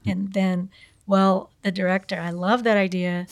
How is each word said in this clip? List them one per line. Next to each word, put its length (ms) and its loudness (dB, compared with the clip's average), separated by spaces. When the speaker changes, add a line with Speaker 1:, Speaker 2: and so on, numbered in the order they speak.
Speaker 1:
Mm. 60 0
Speaker 2:
And 200 -4
then, 380 0
well, 440 2
the 100 -2
director, 460 -2
"I 120 -6
love 340 0
that 140 4
idea. 540 -2